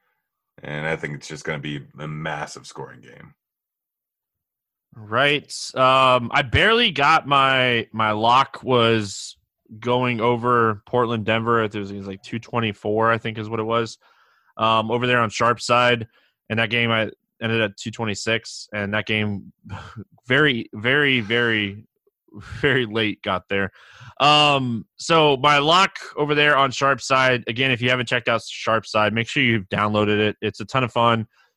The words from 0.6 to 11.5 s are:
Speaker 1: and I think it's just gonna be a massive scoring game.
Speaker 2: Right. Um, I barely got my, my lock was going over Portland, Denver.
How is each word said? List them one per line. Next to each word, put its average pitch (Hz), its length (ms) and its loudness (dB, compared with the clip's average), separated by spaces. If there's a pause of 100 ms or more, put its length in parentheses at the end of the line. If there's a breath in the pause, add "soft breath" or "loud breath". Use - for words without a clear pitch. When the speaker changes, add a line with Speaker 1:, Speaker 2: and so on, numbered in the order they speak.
Speaker 1:
and 76 240 -8
I 80 100 -2
think 76 180 -10
it's 69 140 -14
just 76 160 -14
gonna 78 140 -6
be 71 280 -10 (120)
a 76 100 -12
massive 76 580 -10
scoring 65 340 -18
game. - 340 -20 (1600)
Speaker 2:
Right. 127 540 -2 (220)
Um, 131 580 4
I 139 80 2
barely 196 500 2
got 143 360 2
my, 131 680 2
my 110 200 0
lock 117 500 2
was 113 720 0 (420)
going 120 440 0
over 117 640 2
Portland, 117 400 0
Denver. 113 360 2